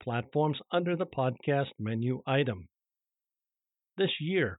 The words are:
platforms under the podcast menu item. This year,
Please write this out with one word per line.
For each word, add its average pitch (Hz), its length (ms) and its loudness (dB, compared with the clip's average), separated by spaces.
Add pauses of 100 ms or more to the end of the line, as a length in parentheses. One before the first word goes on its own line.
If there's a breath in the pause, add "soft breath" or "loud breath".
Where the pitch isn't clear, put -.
platforms 135 540 0 (160)
under 175 240 2
the 180 80 -2
podcast 139 640 0 (100)
menu 113 480 -2
item. 123 420 0 (1300)
This 190 200 2
year, 151 400 0